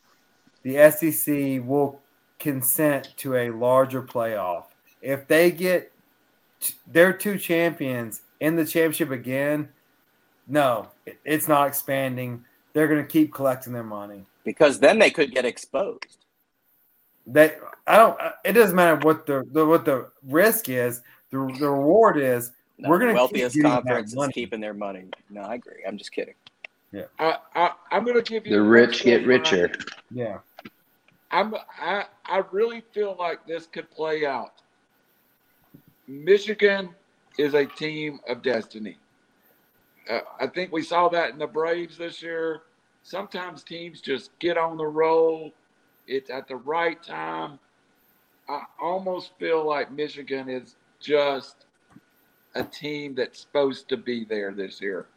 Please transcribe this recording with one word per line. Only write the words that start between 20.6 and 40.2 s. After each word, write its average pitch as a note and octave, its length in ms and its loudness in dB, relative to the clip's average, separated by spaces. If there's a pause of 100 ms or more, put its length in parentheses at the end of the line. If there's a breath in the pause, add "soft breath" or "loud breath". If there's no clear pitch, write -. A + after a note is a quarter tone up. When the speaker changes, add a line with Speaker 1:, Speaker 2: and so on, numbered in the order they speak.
Speaker 1:
is, B2 320 -2 (280 soft breath)
the, C3 80 -6 (220)
the D3 100 0
reward D#3 480 4
is, B2 340 0 (280)
Speaker 2:
No, - 100 -2
Speaker 1:
we're E3+ 80 6
gonna A#3 160 2
Speaker 2:
the A#2+ 60 4
Speaker 1:
keep - 0 -
Speaker 2:
wealthiest B2 360 0
Speaker 1:
getting D3 140 4
that B2 140 2
Speaker 2:
conference A#2+ 260 -4
is A#2 60 -12
Speaker 1:
money. C3+ 180 -2
Speaker 2:
keeping A2+ 260 -8
their G#2+ 140 -8
money. G2 300 -10 (260)
No, G#2 120 -14
I G#2 140 -10
agree. - 320 -18
I'm G2 100 -8
just - 140 -16
kidding. - 220 -10 (580)
Speaker 1:
Yeah. G2 120 -12 (160)
Speaker 3:
I, D#3 180 0 (160)
I, E3+ 180 2 (200)
I'm G3 120 0
gonna A#3+ 200 0
give A3 240 -8
you - 60 0
Speaker 4:
The G#2 100 4
Speaker 3:
the G#2 60 4
Speaker 4:
rich A#2 340 6
get A#2+ 180 6
Speaker 3:
score B2 120 4
line. B2+ 80 4
Speaker 4:
richer. F2 300 2 (380)
Speaker 1:
Yeah. A2+ 300 -8 (880)
Speaker 3:
I'm, G3+ 240 0 (260)
I, F#3 260 -4 (200)
I F#3+ 260 0
really A3+ 300 -2 (100)
feel G3+ 260 -4
like E3+ 280 -6
this D#3+ 220 -10
could D#3+ 240 -14
play D#3 340 -4
out. B2 280 -6 (1500)
Michigan G3 840 2 (480)
is C#3+ 160 2
a C#3+ 120 4
team D3+ 640 -8
of B2 140 -6
destiny. A2 560 -6 (1120)
Uh, A2 120 -4 (180)